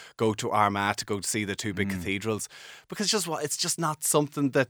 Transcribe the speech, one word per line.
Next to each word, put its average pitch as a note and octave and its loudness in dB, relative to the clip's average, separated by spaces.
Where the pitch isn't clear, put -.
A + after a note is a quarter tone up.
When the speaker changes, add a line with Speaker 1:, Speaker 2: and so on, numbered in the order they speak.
Speaker 1:
go A2 2
to A2+ -4
Armagh G2+ 4
to - -6
go G#2 -4
to - -6
see G#2+ -2
the F#2+ -4
two G#2+ -4
big G2 0
Speaker 2:
Mm. G2 -2
Speaker 1:
cathedrals, G2 -2
because F#3+ -2
just F#3+ 0
what, D3+ -4
it's - -4
just - -2
not D#3 -2
something D3 2
that, C3 4